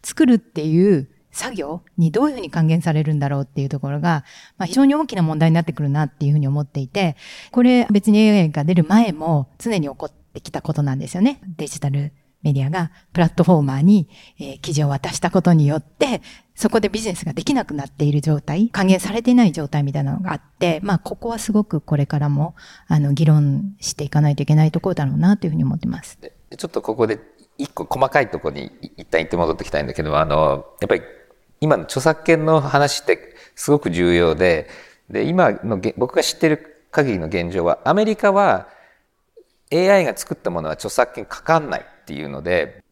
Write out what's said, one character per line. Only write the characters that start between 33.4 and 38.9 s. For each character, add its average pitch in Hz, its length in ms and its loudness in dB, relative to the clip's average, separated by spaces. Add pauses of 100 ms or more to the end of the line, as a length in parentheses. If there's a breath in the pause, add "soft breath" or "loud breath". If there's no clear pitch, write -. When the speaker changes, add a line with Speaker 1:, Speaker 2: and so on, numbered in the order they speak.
Speaker 2:
す - 160 -2
ご 143 80 4
く 110 120 -4
重 87 220 2
要 85 220 4
で、 82 320 2 (420 loud breath)
で、 104 140 -2
今 165 280 2 (120)
の 104 140 -4
げ-、 101 200 -4
僕 123 180 -2
が 151 80 2
知 - 120 -4
っ - 40 -20
て 160 100 2
る - 420 -6
限 135 220 0
り 92 60 -2
の 80 80 -6
現 85 240 -4
状 90 140 -2
は、 85 180 0
ア 147 100 0
メ 208 100 2
リ 214 120 -2
カ 208 160 0
は 185 360 0 (1040 soft breath)